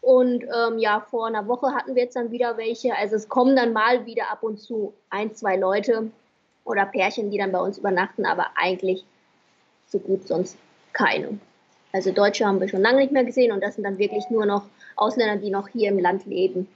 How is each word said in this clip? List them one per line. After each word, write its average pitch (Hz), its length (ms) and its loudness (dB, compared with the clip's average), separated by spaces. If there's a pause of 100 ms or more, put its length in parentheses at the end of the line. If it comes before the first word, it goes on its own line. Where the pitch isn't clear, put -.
Und, 254 440 4
ähm, 233 340 -2
ja, 214 320 2
vor 226 160 -4
einer 214 220 -4
Woche 247 260 -2
hatten 262 220 -4
wir 247 80 2
jetzt 247 100 -10
dann 240 160 -4
wieder 233 260 -2
welche. 226 400 -2
Also 208 200 -2
es 208 120 -6
kommen 262 280 4
dann 240 160 2
mal 226 340 2
wieder 214 240 -6
ab 208 140 -8
und 214 160 -6
zu 208 340 -6 (160)
ein, 214 240 -4
zwei 196 220 -2
Leute 214 560 0 (520)
oder 202 220 0
Pärchen, 202 460 -2
die 202 60 -2
dann 196 120 -2
bei 185 80 0
uns 185 200 -4
übernachten, 190 480 -2
aber 175 280 0
eigentlich 185 500 -2 (840)
so 196 100 -4
gut 190 300 -2
sonst 175 280 -2 (360)
keine. 120 480 -2 (520)
Also 185 200 0
Deutsche 208 340 2
haben 196 140 2
wir 190 80 -2
schon 190 140 0
lange 240 160 6
nicht 277 140 2
mehr 262 120 4
gesehen 240 260 2
und 202 100 -2
das 208 140 -4
sind 220 80 -8
dann 196 160 -4
wirklich 208 320 -2
nur 220 160 2
noch 202 160 0 (320)
Ausländer, 214 420 0
die 202 140 -4
noch 196 160 -4
hier 214 220 0
im 202 100 2
Land 180 280 0
leben 185 500 -2